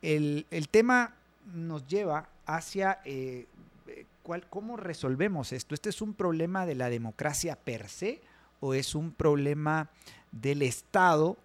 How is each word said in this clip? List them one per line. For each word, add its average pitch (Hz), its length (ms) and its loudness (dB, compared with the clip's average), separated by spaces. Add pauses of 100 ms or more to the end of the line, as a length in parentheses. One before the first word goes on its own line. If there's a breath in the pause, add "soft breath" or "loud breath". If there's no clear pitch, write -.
el, 151 500 0
el 160 160 -4
tema 240 480 4 (380)
nos 165 340 -6
lleva 160 400 0 (180)
hacia, 190 600 -2
eh, 131 420 -8 (400)
eh, - 180 -16 (160)
cuál, 170 280 -10
¿cómo 220 260 -8
resolvemos 165 800 -2
esto? 131 220 -6
¿Este 208 140 -4
es - 120 -6
un 214 120 -6
problema 180 520 0
de 156 100 -2
la 123 140 -2
democracia 131 680 -4
per 110 320 -10
se 220 320 -6 (400 soft breath)
o 135 140 -2
es 135 220 -2
un 156 160 -2
problema 151 760 2 (440 loud breath)
del 139 280 0
Estado 165 840 4